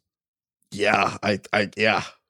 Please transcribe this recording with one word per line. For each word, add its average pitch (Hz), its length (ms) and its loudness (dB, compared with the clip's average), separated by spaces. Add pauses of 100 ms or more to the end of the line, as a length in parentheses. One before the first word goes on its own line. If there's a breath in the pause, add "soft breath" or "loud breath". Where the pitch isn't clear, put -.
(720)
Yeah, 101 520 0
I, 101 180 0 (120)
I, 104 240 0
yeah. 104 260 2 (280)